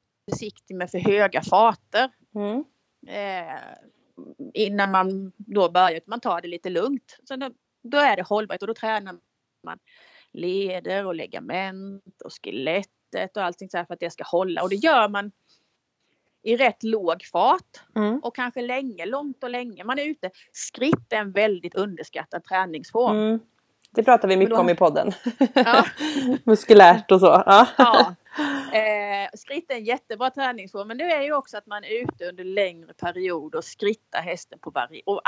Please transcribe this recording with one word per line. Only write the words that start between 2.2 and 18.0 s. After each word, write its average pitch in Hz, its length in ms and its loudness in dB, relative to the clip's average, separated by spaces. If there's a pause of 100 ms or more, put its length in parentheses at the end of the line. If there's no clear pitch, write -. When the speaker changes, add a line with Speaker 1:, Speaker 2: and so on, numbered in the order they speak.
Speaker 2:
Mm. 214 280 -6 (440)
Speaker 1:
Eh, 185 520 -10 (920)
innan 202 380 -2
man 190 460 -2
då 196 340 0
börjar, 175 340 2
man 226 140 -10
tar 175 220 -4
det 175 60 -14
lite 175 220 -10
lugnt. 208 540 -6
Så 269 120 -14
då, 262 140 -10 (340)
då 262 140 -4
är 269 180 4
det 180 120 -6
hållbarhet 208 340 -4
och 196 60 -12
då 226 60 -4
tränar 208 420 -6 (480)
man 165 160 -16 (520)
leder 185 720 -6
och 180 100 -6
ligament 190 1120 -12
och - 160 -18
skelettet 185 960 -8
och 202 60 -6
allting 180 260 -10
så - 80 -8
här 175 80 -6
för 175 80 -14
att 170 60 -16
det 170 120 -6
ska - 120 -16
hålla. 175 400 -2
Och 185 60 -4
det 190 60 -4
gör 226 340 2
man 202 220 -6 (1080)
i 233 160 0
rätt 240 260 0
låg 190 400 -4
fart 247 580 -2 (140)
Speaker 2:
Mm. 220 240 -2